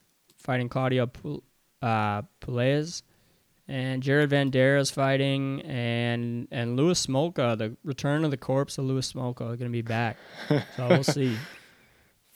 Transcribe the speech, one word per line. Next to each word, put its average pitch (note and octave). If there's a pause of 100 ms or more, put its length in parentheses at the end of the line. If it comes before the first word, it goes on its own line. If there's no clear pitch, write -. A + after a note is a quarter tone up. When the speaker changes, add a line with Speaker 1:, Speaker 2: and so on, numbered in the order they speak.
(380)
Speaker 1:
fighting B2
Claudio B2+
Pul-, D3 (400)
uh, G#2+ (180)
Puelles. C3+ (640)
And C3
Jared C#3
Vanderas C#3
fighting, C3+
and, A#2+
and A#2+
Louis E3
Smolka, C3
the A2
return D3
of D3
the B2+
corpse C#3
of C3+
Louis C3
Smolka, A#2+
gonna A#2+
be A#2
back. A2+ (300)
So C#3+ (260)
we'll C#3
Speaker 2:
<laughs> -
Speaker 1:
see. C3+ (1000)